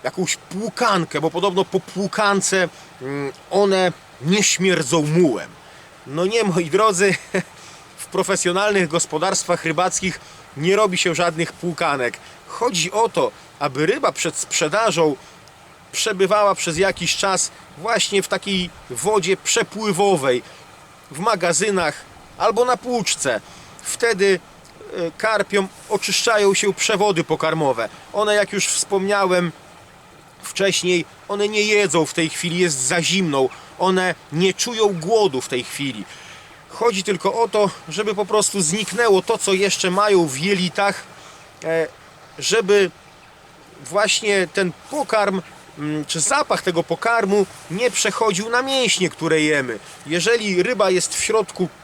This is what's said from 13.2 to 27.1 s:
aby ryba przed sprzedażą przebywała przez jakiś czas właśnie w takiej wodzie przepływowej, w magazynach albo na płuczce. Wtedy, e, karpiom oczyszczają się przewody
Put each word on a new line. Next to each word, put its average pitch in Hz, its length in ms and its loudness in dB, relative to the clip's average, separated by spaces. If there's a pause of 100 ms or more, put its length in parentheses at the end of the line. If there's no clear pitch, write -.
aby 147 260 -2
ryba 240 260 0
przed - 240 -4
sprzedażą 160 800 0 (760)
przebywała 202 640 2
przez 160 220 -4
jakiś 185 380 0
czas 190 360 0 (260)
właśnie 196 460 0
w - 40 -8
takiej 190 420 -2 (200)
wodzie 180 480 0
przepływowej, 190 1080 0 (680)
w 143 80 -14
magazynach 185 760 0 (440)
albo 226 280 2
na 254 120 0
płuczce. 202 640 -2 (480)
Wtedy, 196 500 2 (580)
e, 165 200 -4
karpiom 202 500 0 (220)
oczyszczają 208 640 2
się 196 200 0
przewody 196 500 0